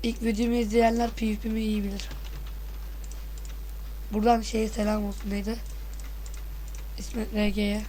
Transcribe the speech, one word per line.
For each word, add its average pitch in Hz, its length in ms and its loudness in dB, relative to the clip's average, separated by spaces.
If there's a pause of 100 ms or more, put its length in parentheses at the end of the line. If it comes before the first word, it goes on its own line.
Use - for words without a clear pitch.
İlk 233 180 0
videomu 233 340 4
izleyenler 233 540 6
P 226 180 0
V 208 80 2
P'mi 220 240 0
iyi 214 240 2
bilir. 202 260 -4 (2000)
Buradan 226 280 6
şeye 220 280 2
selam 214 360 2
olsun, 196 240 -4
neydi? 202 260 0 (1400)
İsmet 214 360 -4
R 208 160 4
G'ye. 208 400 2